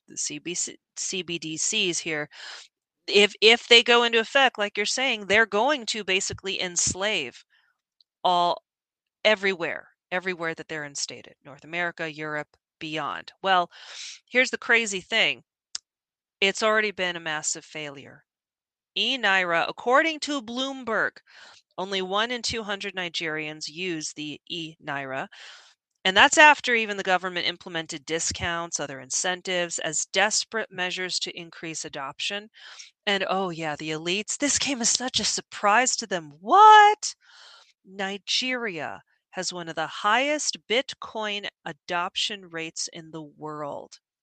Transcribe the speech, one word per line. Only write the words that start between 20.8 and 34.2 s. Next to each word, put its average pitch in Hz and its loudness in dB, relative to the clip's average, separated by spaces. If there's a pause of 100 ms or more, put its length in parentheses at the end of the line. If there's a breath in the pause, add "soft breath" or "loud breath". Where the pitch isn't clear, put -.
only 190 -4
one 196 -2
in 240 -6
two 226 -6
hundred 196 -8
Nigerians 156 -6
use 160 -6
the 147 -10
e-Naira. 143 -8 (800 loud breath)
And 190 2
that's 269 8
after 294 8
even 208 -2
the 190 -6
government 180 -2
implemented 165 -8
discounts, 170 -4
other 139 -8
incentives, 175 -4
as - -4
desperate 214 0
measures 180 -4
to - -8
increase 165 -12
adoption. 156 -8 (560 loud breath)
And, 196 0
oh, 190 0
yeah, 160 -6
the 156 -8
elites, 175 -4